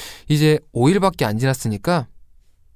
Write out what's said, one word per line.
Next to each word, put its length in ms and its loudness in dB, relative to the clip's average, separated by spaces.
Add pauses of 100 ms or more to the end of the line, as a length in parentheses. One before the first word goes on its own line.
(280)
이제 320 2 (100)
오 180 2
일밖에 360 0
안 140 -2
지났으니까 680 -2 (680)